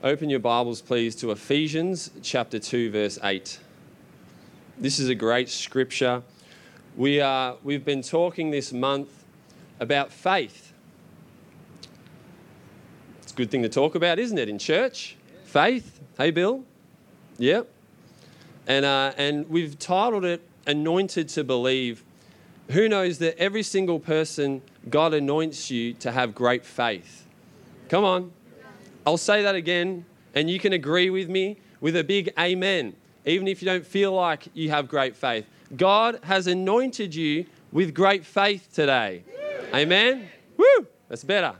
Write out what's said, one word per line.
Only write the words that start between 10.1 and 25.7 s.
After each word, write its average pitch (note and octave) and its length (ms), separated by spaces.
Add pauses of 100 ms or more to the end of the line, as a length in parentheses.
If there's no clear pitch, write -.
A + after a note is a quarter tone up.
faith. - 640 (2500)
It's - 80
a - 60
good A#2+ 160
thing C3 100
to A2+ 60
talk C#3+ 260
about, E3+ 240
isn't A3+ 180
it, A#2 120
in G#2 100
church? - 580 (280)
Faith. G#3 560 (180)
Hey, D#3+ 140
Bill? A3 320 (720)
Yep. D3+ 300 (1000)
And, C#3 180
uh, C3+ 320
and D3 320
we've D#3+ 300
titled G3+ 460
it F3 180 (240)
Anointed D#3+ 640
to D3+ 160
Believe. B2+ 580 (680)
Who G3+ 180
knows F#3 300
that E3 200
every G3 240
single F3+ 380
person, D#3 600 (300)
God D#3 240
anoints D3 560